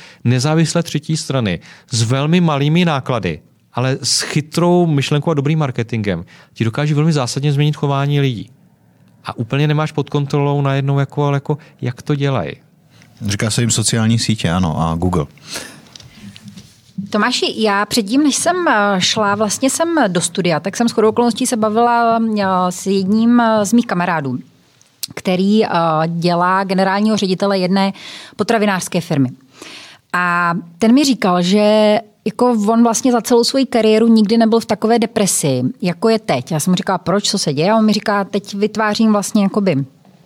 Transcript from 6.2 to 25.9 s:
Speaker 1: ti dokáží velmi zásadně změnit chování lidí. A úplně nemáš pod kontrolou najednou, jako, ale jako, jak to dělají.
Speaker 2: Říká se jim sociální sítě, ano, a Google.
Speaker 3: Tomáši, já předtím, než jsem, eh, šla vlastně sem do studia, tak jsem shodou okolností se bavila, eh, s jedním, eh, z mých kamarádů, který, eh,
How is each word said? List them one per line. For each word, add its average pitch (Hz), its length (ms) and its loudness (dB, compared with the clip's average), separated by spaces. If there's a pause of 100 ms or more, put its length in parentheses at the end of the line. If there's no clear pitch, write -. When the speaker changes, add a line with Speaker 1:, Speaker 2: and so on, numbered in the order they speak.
Speaker 1:
ti - 100 -4
dokáží 143 300 -2
velmi 156 200 2
zásadně 139 400 -2
změnit 147 220 0
chování 139 440 -2
lidí. 127 300 -2 (760)
A - 120 -10
úplně 139 300 -2
nemáš 151 240 -2
pod 139 180 -4
kontrolou 143 520 0
najednou, 139 380 0
jako, 143 240 -2
ale 143 120 0
jako, 143 220 -4 (240)
jak 123 200 -6
to 147 140 -2
dělají. 135 360 -2 (760)
Speaker 2:
Říká 104 240 -2
se 120 100 -2
jim 117 100 0
sociální 113 480 0
sítě, 107 320 -2
ano, 85 300 0
a 82 140 -2
Google. 87 300 -2 (1800)
Speaker 3:
Tomáši, 233 360 0 (120)
já 208 280 0
předtím, 240 380 0
než 285 120 2
jsem, 349 320 0
eh, 202 340 2
šla 202 340 0
vlastně 214 340 0
sem 330 260 -2 (120)
do 175 140 0
studia, 170 380 -2
tak 196 180 -8
jsem 233 100 0
shodou 220 220 2
okolností 240 380 0
se 247 100 -2
bavila, 226 600 2 (200)
eh, 196 60 0 (260)
s - 160 -8
jedním, 214 540 2
eh, 220 240 2
z 190 80 -4
mých 240 140 2
kamarádů, 170 500 -2 (800)
který, 196 500 2
eh, - 40 -4 (380)